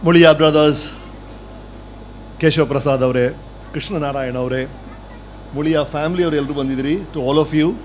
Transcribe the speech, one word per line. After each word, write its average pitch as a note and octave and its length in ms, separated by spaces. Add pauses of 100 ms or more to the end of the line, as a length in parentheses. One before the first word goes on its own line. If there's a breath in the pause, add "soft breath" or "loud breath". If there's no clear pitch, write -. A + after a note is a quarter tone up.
ಮುಳಿಯಾ E3+ 260
ಬ್ರದರ್ಸ್, D3+ 540 (1500)
ಕೇಶವ D#3 240
ಪ್ರಸಾದ್ C3+ 400
ಅವರೇ, B2+ 320 (380)
ಕೃಷ್ಣನಾರಾಯಣ C#3 640
ಅವರೇ, B2+ 300 (840)
ಮುಳಿಯಾ D3+ 280
ಫ್ಯಾಮಿಲಿ D#3 400
ಅವ್ರು D#3+ 140
ಎಲ್ರೂ C#3+ 180
ಬಂದಿದ್ದೀರಿ, C3+ 400
to E3 260 (100)
all D3+ 160
of D3+ 140
you. F3 140 (100)